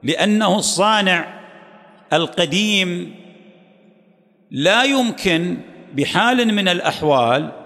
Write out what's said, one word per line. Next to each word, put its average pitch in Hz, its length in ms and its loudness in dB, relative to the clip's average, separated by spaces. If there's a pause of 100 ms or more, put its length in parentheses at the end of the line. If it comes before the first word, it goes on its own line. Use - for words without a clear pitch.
لأنه 202 560 0
الصانع 190 800 0 (760)
القديم 180 1000 -2 (1400)
لا 180 320 2
يمكن 196 760 0 (380)
بحال 220 600 2
من 196 140 0
الأحوال 147 800 0 (160)